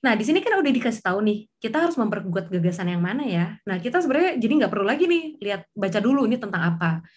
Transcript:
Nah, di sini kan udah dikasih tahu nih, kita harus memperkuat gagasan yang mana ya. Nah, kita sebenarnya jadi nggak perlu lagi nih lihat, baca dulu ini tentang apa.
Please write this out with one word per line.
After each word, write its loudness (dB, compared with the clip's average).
Nah, 2
di -2
sini 4
kan 0
udah 2
dikasih -2
tahu 0
nih, 0
kita 0
harus -2
memperkuat -2
gagasan 0
yang 0
mana -2
ya. -2
Nah, -4
kita 0
sebenarnya 2
jadi 2
nggak -2
perlu 0
lagi 2
nih -2
lihat, -6
baca 0
dulu 2
ini 0
tentang -4
apa. 0